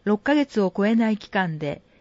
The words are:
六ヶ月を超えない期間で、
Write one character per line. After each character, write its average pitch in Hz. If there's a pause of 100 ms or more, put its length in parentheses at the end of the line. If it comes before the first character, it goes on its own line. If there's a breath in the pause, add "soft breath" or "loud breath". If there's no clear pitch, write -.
六 208
ヶ 277
月 277
を 185
超 202
え 226
な 226
い 214
期 -
間 180
で、 151 (200 soft breath)